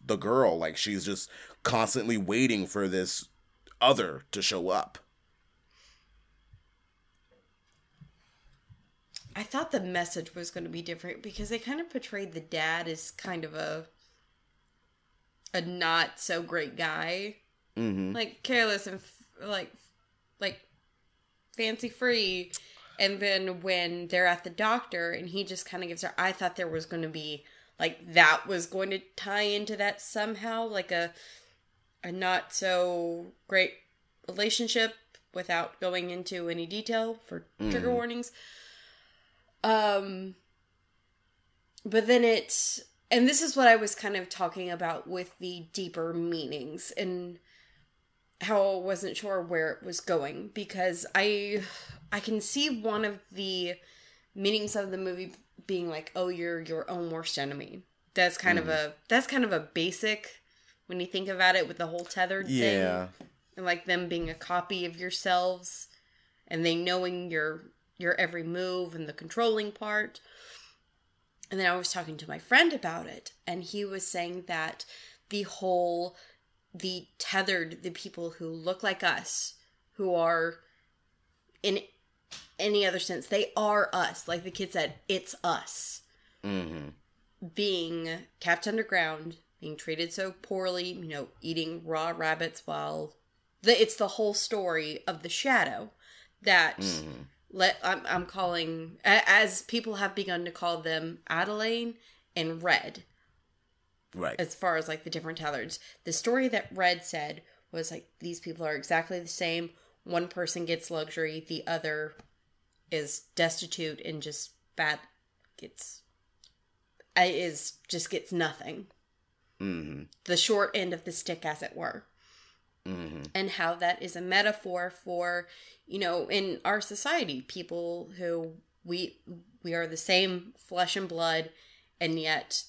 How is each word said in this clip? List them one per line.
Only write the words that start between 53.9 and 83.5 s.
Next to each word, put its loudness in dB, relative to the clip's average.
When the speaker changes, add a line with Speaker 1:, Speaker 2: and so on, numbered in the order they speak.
Speaker 2:
meanings 0
of -2
the -4
movie -6
being -2
like, -6
"Oh, 0
you're -4
your -6
own -4
worst -4
enemy." -6
That's 4
kind 4
of 0
Speaker 1:
Mm. 2
Speaker 2:
a, 0
that's 6
kind 2
of 4
a 4
basic -2
when -4
you -2
think -4
about 6
it 4
with -8
the -2
whole -4
tethered 0
Speaker 1:
Yeah. 4
Speaker 2:
thing. -18
And, -6
like, 0
them 2
being -2
a -6
copy -4
of -6
yourselves 0
and -2
they 4
knowing 0
your, -4
your 2
every 0
move -2
and -8
the -8
controlling 0
part. -2
And -4
then 4
I 4
was -2
talking -6
to -14
my -8
friend 6
about -4
it, -14
and -4
he -4
was -6
saying -4
that -4
the 0
whole, 0
the -6
tethered, 0
the -6
people -8
who -8
look -4
like 0
us, -2
who 0
are 4
in 2
any 4
other 2
sense, -4
they 2